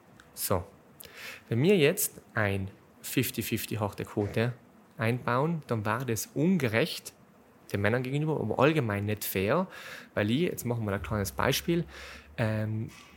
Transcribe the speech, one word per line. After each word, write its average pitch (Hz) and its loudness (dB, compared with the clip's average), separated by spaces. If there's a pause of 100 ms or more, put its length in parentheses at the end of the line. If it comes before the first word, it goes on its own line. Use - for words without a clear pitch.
(340)
So, 90 -2 (840)
wenn 120 0
wir 196 6
jetzt 156 2 (120)
ein 98 0 (320)
fifty - 0
fifty - -4
harte 104 -4
Quote 113 0 (460)
einbauen, 127 0
dann 110 -2
war 113 0
das 117 -4
ungerecht 143 2 (580)
den 104 0
Männern 113 2
gegenüber, 147 -2
aber 107 0
allgemein 120 4
nicht 107 -2
fair, 127 2 (460)
weil 104 2
ich, 135 2
jetzt - -2
machen 117 -2
wir 101 -2
ein 98 -2
kleines 104 -2
Beispiel, 170 2 (520)
ähm, 110 -2 (280)